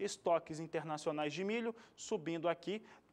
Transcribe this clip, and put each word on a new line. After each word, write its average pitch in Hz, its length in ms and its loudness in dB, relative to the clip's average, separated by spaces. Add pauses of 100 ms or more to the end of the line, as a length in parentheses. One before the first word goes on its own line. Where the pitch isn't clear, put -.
Estoques 170 580 2
internacionais 151 760 0
de 175 120 -2
milho 226 280 0 (220)
subindo 170 540 -2
aqui. 180 340 0 (300)